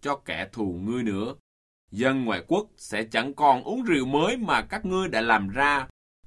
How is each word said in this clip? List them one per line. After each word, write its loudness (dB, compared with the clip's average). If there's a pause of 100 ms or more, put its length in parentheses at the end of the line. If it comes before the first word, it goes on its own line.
cho -2
kẻ -8
thù -4
ngươi -2
nữa." -4 (560)
Dân 0
ngoại -2
quốc 0 (100)
sẽ -4
chẳng -2
còn 4
uống -4
rượu 2
mới 2
mà 0
các -6
ngươi -2
đã 0
làm 2
ra, 0 (400)